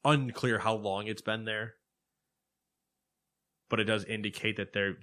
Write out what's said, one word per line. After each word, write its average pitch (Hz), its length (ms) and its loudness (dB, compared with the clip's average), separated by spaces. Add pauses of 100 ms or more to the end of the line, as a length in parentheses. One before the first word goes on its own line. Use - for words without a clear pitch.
Unclear 127 560 2
how 110 160 2
long 104 320 -2
it's 107 140 -6
been 110 240 -2
there, 110 300 -4 (1900)
but 110 100 2
it 107 60 2
does 107 180 2
indicate 107 540 -2
that 98 160 -6
they're, 98 300 0